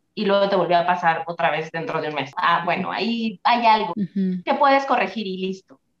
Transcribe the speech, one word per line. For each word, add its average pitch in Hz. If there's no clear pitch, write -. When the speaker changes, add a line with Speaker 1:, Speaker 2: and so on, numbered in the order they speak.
Speaker 1:
y 214
luego 196
te 202
volvió 170
a 170
pasar 170
otra 170
vez 160
dentro 160
de 156
un 151
mes. 139
Ah, 170
bueno, 175
ahí 226
hay 233
algo 214
Speaker 2:
Ujú. 185
Speaker 1:
que 294
puedes 277
corregir 220
y 185
listo. 190